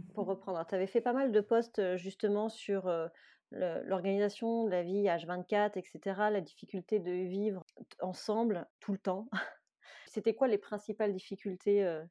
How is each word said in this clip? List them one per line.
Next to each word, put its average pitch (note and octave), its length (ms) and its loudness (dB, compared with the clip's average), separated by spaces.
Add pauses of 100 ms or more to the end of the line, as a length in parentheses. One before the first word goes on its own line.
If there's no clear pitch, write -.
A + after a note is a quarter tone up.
(140)
Pour G3+ 120 -4
reprendre, F#3 420 -4
t'avais F#3+ 200 0
fait A#3 140 2
pas B3 120 2
mal C4+ 180 2
de G#3 80 6
posts, A#3 400 2
euh, F3+ 160 2
justement G3+ 540 -2
sur, G3 380 -4
euh, E3 200 0 (440)
le, F3+ 340 -2
l'organisation G3+ 800 0
de G#3+ 40 0
la F3+ 140 2
vie F#3+ 220 0
H E3+ 200 2
vingt-quatre, G3+ 520 0
et F#3 60 -4
cetera, G3 460 -2
la G#3 120 2
difficulté - 580 -4
de F3 120 -4
vivre F#3 540 -2 (120)
t-, - 80 -18 (160)
ensemble G#3 680 -2 (140)
tout - 100 -6
le G3 60 -2
temps. G3 340 -4
<laughs> - 340 -8 (420)
C'était G#3+ 260 0
quoi C4 160 2
les G#3 80 4
principales G#3 560 -2
difficultés, G3 720 0
euh, D#3+ 240 -2